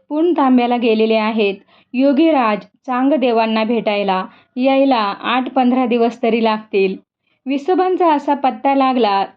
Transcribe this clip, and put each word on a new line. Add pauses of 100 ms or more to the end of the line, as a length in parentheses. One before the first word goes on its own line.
पुणतांब्याला
गेलेले
आहेत. (380)
योगीराज (280)
चांगदेवांना
भेटायला (300)
यायला
आठ
पंधरा
दिवस
तरी
लागतील. (500)
विसोबांचा
असा
पत्ता
लागला (100)